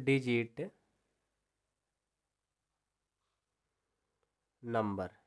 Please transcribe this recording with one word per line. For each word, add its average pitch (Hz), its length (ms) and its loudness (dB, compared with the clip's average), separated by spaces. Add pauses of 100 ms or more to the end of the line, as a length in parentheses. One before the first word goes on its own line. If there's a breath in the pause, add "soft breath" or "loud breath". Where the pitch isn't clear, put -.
digit 127 680 0 (4000)
number 107 480 -2 (160)